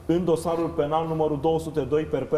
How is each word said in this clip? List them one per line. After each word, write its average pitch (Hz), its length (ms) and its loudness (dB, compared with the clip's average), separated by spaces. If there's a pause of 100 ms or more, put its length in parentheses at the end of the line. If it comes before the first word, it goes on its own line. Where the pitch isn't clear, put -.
în 175 200 2
dosarul 165 420 0
penal 156 400 0
numărul 156 340 0
două 160 180 2
sute 151 220 -4
doi 147 220 0
per 156 200 -2
P 160 140 -2